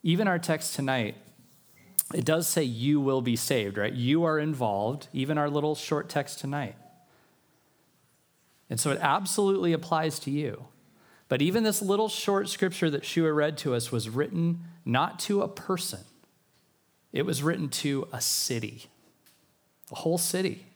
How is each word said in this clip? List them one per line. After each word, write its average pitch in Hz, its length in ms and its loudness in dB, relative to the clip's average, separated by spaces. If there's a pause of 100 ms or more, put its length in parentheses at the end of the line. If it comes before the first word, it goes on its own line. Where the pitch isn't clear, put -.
Even 175 260 2
our 180 100 2
text 165 360 -2
tonight, 131 400 0 (960)
it 135 140 0
does 165 200 2
say - 160 2
you 131 380 2
will 135 220 2
be 120 120 2
saved, 107 440 0
right? 104 160 0
You 131 300 2
are 156 140 2
involved, 127 760 -2
even 143 240 0
our 147 100 2
little 147 260 0
short - 360 -4
text - 280 -4
tonight. 139 380 -6 (1900)
And 117 100 -4
so - 120 0
it 139 100 0
absolutely 190 720 2
applies 160 460 0
to - 120 -6
you. 139 360 -4 (640)
But 131 100 2
even 190 240 4
this 214 160 2
little 202 300 2
short 196 400 0
scripture 180 400 2
that 143 160 -2
Shua 160 260 2
read 151 260 2
to 131 160 0
us 117 160 -2
was 110 200 -2
written 165 540 0 (200)
not 135 360 2
to 202 200 0
a 196 80 0
person. 180 520 -6 (1120)
It - 120 -2
was 135 200 -2
written 160 280 0
to 139 420 -2
a 123 80 -8
city, 113 640 -2 (1040)
a - 60 -14
whole 165 220 0
city. 180 580 -2